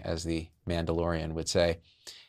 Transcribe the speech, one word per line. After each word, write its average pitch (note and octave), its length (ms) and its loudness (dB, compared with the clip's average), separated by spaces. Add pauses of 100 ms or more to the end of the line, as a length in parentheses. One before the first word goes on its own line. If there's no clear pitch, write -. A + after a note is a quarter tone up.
as E2+ 180 -4
the E2 240 -2 (180)
Mandalorian E2 680 0
would D#2+ 160 -4
say. E2+ 300 4 (500)